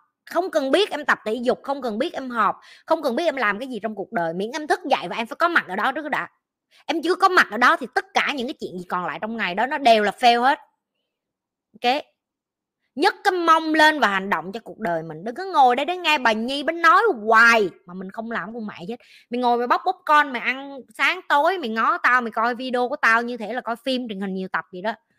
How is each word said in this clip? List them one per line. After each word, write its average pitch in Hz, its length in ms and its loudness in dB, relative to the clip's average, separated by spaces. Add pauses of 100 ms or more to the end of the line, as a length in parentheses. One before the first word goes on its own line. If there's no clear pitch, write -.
(260)
Không 349 260 -2
cần 269 200 0
biết 403 200 2
em 294 140 -6
tập 220 200 2
thể 220 80 -2
dục, 240 300 -2
không 277 180 -6
cần 226 160 -6
biết 320 160 -4
em 262 160 -10
họp, 214 300 0 (260)
không 330 160 0
cần 262 140 -2
biết 339 100 -2
em 294 100 0
làm 208 240 0
cái 269 80 -10
gì 247 120 -8
trong 220 160 -8
cuộc 196 160 -10
đời, 165 220 -2
miễn 196 180 -6
em 302 160 -8
thức 359 180 0
dậy 240 240 0
và 202 60 -8
em 226 120 -6
phải - 80 -12
có 330 120 2
mặt 277 200 0
ở 180 80 -8
đó 208 160 0
trước 294 180 -8
đã. 170 200 -6 (560)
Em 311 160 -4
chưa 359 140 0
có 381 140 2
mặt 359 220 4
ở 208 60 -6
đó 247 200 4
thì 233 180 -8
tất - 180 -2
cả 214 220 0
những 240 120 -6
cái 294 120 -8
chuyện 185 200 -10
gì 175 100 -12
còn 180 160 -4
lại 151 160 -6
trong 220 160 -8
ngày 185 180 -4
đó 220 100 0
nó 294 120 -2
đều 226 260 4
là 202 160 2
fail 240 220 6
hết. 277 180 2 (1200)
Ok? 254 220 0 (920)
Nhấc 392 280 2
cái 403 80 2
mông 330 420 2
lên 302 260 4
và 226 80 2
hành 196 220 -2
động 175 220 -2
cho 226 80 -10
cuộc - 200 -18
đời 170 240 -4
mình. 160 200 -14
Đừng 233 120 -10
có 370 100 -10
ngồi 277 300 4
đây 277 100 -2
để 359 120 -4
nghe 320 200 2
bà 247 140 2
Nhi 247 320 -4
bà 311 100 -2
nói 339 280 6 (220)
hoài 220 460 6 (160)
mà 175 80 -18
mình 190 180 -12
không 226 200 -10
làm 202 220 -8
con 226 140 -10
mẹ 156 200 -14
chết. 233 120 -10 (300)
Mày 240 100 -4
ngồi 240 180 2
mày 240 100 -2
bóc 330 180 2
popcorn, 294 480 2
mày 226 80 -4
ăn 269 380 -6 (180)
sáng 311 220 0 (100)
tối, 320 280 2
mày 277 120 -6
ngó 240 280 0
tao, 254 240 2
mày 226 100 -4
coi 233 240 -2
video 247 340 -4
của 277 60 -6
tao 233 260 2
như 240 160 -6
thể 220 160 -8
là 247 80 -6
coi 226 140 -6
phim 254 320 -4
truyền 196 140 -8
hình 196 120 -6
nhiều 185 140 -6
tập 165 240 -4
vậy 180 100 -14
đó. 214 140 -4 (240)